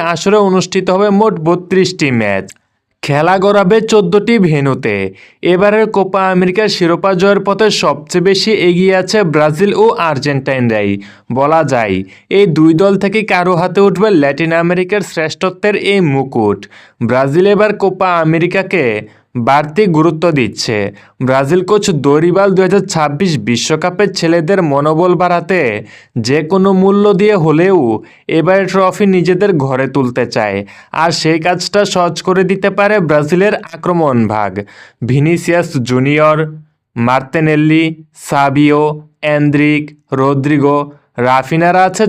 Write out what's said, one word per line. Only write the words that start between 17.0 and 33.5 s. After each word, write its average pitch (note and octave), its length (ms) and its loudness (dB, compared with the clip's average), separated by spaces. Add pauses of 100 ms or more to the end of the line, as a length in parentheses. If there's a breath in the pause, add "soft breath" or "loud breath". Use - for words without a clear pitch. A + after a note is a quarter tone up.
ব্রাজিল C3+ 460 0
এবার G#3 300 2
কোপা F#3+ 320 -2 (100)
আমেরিকাকে E3+ 640 0 (640 loud breath)
বাড়তি D3+ 400 2
গুরুত্ব D#3+ 440 0
দিচ্ছে। A#2+ 460 -2 (440 loud breath)
ব্রাজিল C#3 420 0
কোচ G3+ 220 0 (140)
দোরিবাল E3+ 520 2
দুই F#3 140 2
হাজার F#3+ 220 2
ছাব্বিশ D3+ 440 -2 (120)
বিশ্বকাপে D#3+ 720 -2
ছেলেদের E3+ 500 0
মনোবল D#3 520 0
বাড়াতে F3 460 0 (580 loud breath)
যে B2 240 0
কোনো F#3+ 300 0
মূল্য G3 400 2
দিয়ে G#3 240 2
হলেও E3 420 2 (500 loud breath)
এবার E3 380 0
ট্রফি F#3 400 0
নিজেদের F#3 500 2
ঘরে C3+ 300 -2
তুলতে C3 380 -2
চায়। G#2+ 320 -2 (360 loud breath)
আর E3 180 0
সেই D#3+ 280 -2
কাজটা F3+ 460 -2
সহজ F3 360 -2
করে F#3 220 0
দিতে G3 280 -2
পারে G3+ 280 0
ব্রাজিলের D#3+ 540 0 (140)